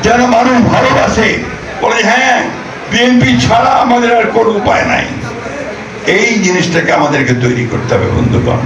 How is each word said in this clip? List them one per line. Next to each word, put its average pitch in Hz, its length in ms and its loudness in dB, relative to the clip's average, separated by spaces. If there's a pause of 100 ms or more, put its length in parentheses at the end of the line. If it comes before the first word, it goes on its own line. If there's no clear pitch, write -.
যেন 240 220 4
মানুষ 247 480 4
ভালোবাসে, - 680 0 (380)
বলে, 233 220 0
"হ্যাঁ, 180 400 0 (480)
বিএনপি 247 500 2
ছাড়া 240 280 2
আমাদের 240 480 2
আর 220 60 2
কোনো 220 260 2
উপায় - 360 0
নাই।" 120 200 -2 (1000)
এই 220 320 2
জিনিসটাকে 165 540 0
আমাদেরকে 139 400 0
তৈরি 123 380 -2
করতে - 240 -2
হবে, - 100 0
বন্ধুগণ। 120 600 0